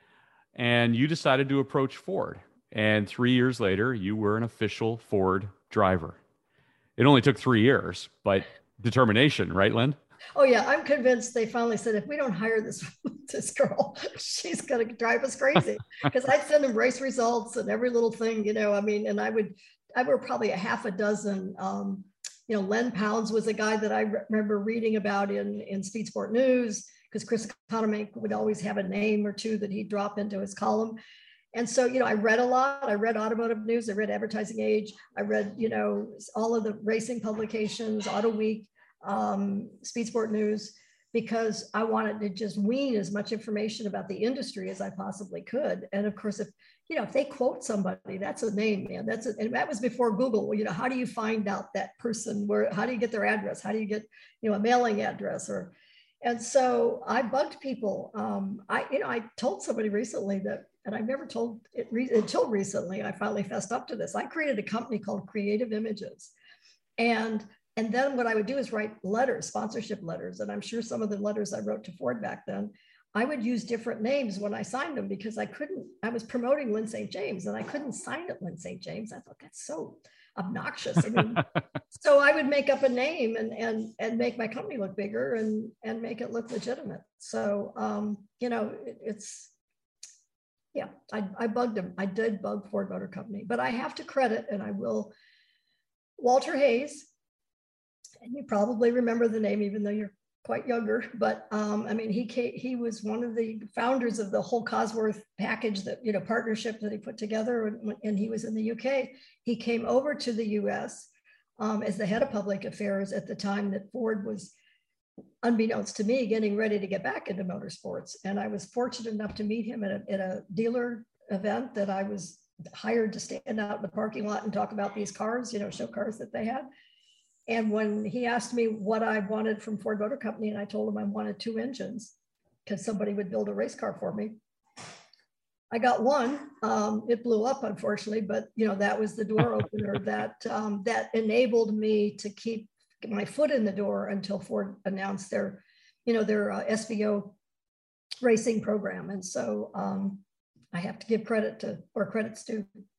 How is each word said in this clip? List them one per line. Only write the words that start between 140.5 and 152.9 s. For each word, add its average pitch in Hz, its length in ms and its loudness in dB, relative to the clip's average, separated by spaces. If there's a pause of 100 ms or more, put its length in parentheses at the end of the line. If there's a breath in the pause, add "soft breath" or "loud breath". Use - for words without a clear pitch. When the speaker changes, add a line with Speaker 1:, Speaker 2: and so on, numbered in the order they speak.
Speaker 2:
that 226 280 -2
enabled 220 640 4
me 214 420 2
to 208 120 -8
keep 220 400 -8 (380)
my 208 180 -2
foot 294 240 2
in 254 160 2
the 196 60 2
door 202 380 -2
until 202 280 -2
Ford 202 380 -4 (100)
announced 196 460 -4
their, 202 320 -4 (420 soft breath)
you 233 80 2
know, 220 100 2
their, 208 280 2
uh, 190 160 -4
S 220 200 -2
V 214 200 -2
O 202 260 -2 (880)
racing 226 400 4
program. 190 480 -2
And 190 160 -6
so, 110 480 -2
um, 98 460 -2 (520)
I 175 80 -4
have - 200 -6
to - 80 -14
give 220 180 0
credit 220 360 0
to, 208 180 -6 (140)
where 202 120 0
credit's 220 380 -4
due. 220 200 -4 (360)